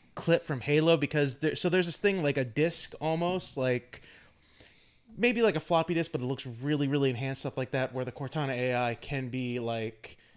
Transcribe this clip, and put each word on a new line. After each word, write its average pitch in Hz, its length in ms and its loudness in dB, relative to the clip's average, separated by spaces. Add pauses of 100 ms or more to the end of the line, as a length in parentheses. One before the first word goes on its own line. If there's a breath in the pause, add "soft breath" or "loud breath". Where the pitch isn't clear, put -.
(160)
clip 165 300 2
from 131 160 -4
Halo 156 340 4
because 139 440 0
there, 156 160 0
so - 120 2
there's 175 200 4
this 165 100 -2
thing, 190 260 2
like, 143 140 2
a 135 80 2
disc 151 560 -2
almost, 170 560 -2
like, 127 440 -2 (1160 soft breath)
maybe 233 240 2
like 208 140 4
a 156 40 0
floppy 160 340 2
disk, 160 200 0
but 131 80 -2
it 123 40 -4
looks 131 200 -4
really, 139 420 -2
really 139 220 2
enhanced, 131 320 -4
stuff - 160 -6
like 131 140 -4
that, 131 220 -2
where 127 120 -4
the 123 60 -8
Cortana 139 460 -4
A 127 180 0
I 120 200 0
can 131 340 -6
be, 123 300 -2
like, 113 580 -6 (200)